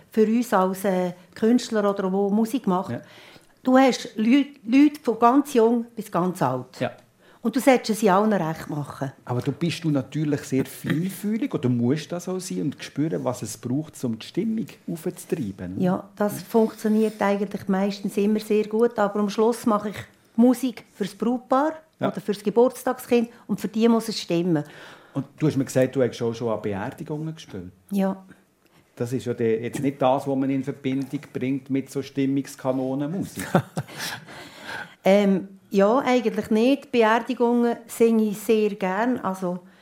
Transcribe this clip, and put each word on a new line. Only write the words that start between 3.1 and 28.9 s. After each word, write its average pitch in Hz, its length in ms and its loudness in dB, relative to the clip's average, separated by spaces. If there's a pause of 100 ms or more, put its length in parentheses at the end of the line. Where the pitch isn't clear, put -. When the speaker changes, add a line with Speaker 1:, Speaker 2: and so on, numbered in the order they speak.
Speaker 1:
du 254 160 6
hast 262 380 4
Lü-, 240 280 4 (220)
Leute 285 360 4
von 226 160 0
ganz 262 360 4
jung 233 320 4 (100)
bis - 160 -10
ganz 180 300 0
alt. 127 380 -2
Speaker 2:
Ja. 123 100 -2 (500)
Speaker 1:
Und 220 160 -2
du 269 40 0
solltest 247 300 4
es 208 120 -2
ja 190 180 6
allen 220 120 2
recht 160 380 -2
machen. 143 400 -6 (140)
Speaker 2:
Aber 123 160 -2
du 143 100 -2
bist - 320 -4
du 160 80 0
natürlich 147 520 -2
sehr 131 220 -2
feinfühlig 202 880 -4
oder - 160 -2
musst 123 440 0
das 175 160 -8
auch 185 100 -6
sein 180 240 -8
und 151 160 -4
spüren, 156 460 -4
was 123 180 -4
es 110 160 -10
braucht, 139 360 -6 (100)
um 117 120 -4
die - 80 -16
Stimmung 220 420 -4 (220)
aufzutreiben. 165 920 -8
Speaker 1:
Ja, 185 340 0
das 208 260 -4
funktioniert 220 800 0
eigentlich 202 460 -2
meistens 196 500 -2
immer 214 220 2
sehr 214 300 0
gut, 226 280 0
aber 202 220 0
am 208 100 0
Schluss 226 380 0
mache 208 220 2
ich 190 80 -8 (400)
Musik 247 480 2 (100)
fürs 190 220 -6
Brautpaar 262 560 0 (260)
Speaker 2:
Ja. - 140 -2
Speaker 1:
oder - 80 -8
fürs 202 240 -6
Geburtstagskind 240 840 2 (200)
und 202 120 -4
für - 60 -6
die 226 220 2
muss 226 200 2
es 214 120 -8
stimmen. 170 420 0 (500)
Speaker 2:
Und 135 140 -6 (100)
du 156 120 0
hast 123 80 0
mir 135 80 0
gesagt, 127 320 0
du 135 60 2
hast 120 200 -2
auch 117 100 -2
schon 117 160 -4
an 107 140 -2
Beerdigungen 151 720 -8
gespielt. 92 380 -16 (180)
Speaker 1:
Ja. 190 320 -2 (720)